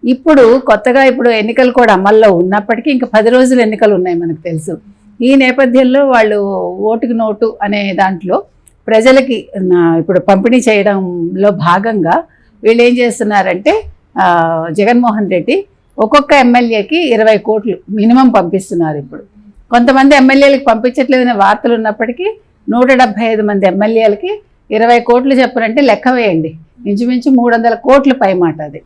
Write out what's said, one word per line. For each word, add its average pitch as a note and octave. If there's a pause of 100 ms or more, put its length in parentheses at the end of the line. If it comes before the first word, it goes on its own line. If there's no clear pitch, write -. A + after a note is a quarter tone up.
ఇప్పుడు B3+
కొత్తగా B3
ఇప్పుడు B3
ఎన్నికలు A#3
కూడా A#3+
అమల్లో G#3
ఉన్నప్పటికీ G#3
ఇంకా B3+
పది A3
రోజులు B3+
ఎన్నికలు G#3+
ఉన్నాయి F3+
మనకు E3
తెలుసు. E3 (440)
ఈ C4
నేపథ్యంలో C4
వాళ్ళు A3 (520)
ఓటుకు A3+
నోటు A3
అనే G3+
దాంట్లో F#3+ (440)
ప్రజలకి B3 (120)
నా, F3
ఇప్పుడు F3
పంపిణీ G3+
చేయడంలో F#3+
భాగంగా F#3+ (380)
వీళ్ళు A#3
ఏం B3
చేస్తున్నారంటే, G#3+ (340)
ఆ, - (460)
జగన్మోహన్ G#3+
రెడ్డి A#3+ (340)
ఒక్కొక్క C#4+
ఎమ్మెల్యేకి A#3+
ఇరవై A3
కోట్లు G#3+ (140)
మినిమం A#3
పంపిస్తున్నారు. F3
ఇప్పుడు C#3+ (480)
కొంతమంది C4
ఎమ్మెల్యేలకు C#4
పంపించట్లేదనే B3
వార్తలు G#3
ఉన్నప్పటికీ A#3 (320)
నూట B3
డెబ్బై A#3
ఐదు A3
మంది G3+
ఎమ్మెల్యేలకి A3 (280)
ఇరవై A#3
కోట్లు B3
చెప్పారంటే B3
లెక్క A3+
వేయండి, F#3 (300)
ఇంచుమించు A#3+
మూడు A#3+
వందల A#3
కోట్లు C4+
పై G#3
మాట E3+
అది. D3